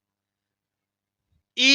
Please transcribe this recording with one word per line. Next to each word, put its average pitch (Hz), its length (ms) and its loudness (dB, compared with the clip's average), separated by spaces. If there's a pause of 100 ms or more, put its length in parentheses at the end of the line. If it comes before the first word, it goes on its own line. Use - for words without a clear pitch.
(1600)
ಈ 254 180 0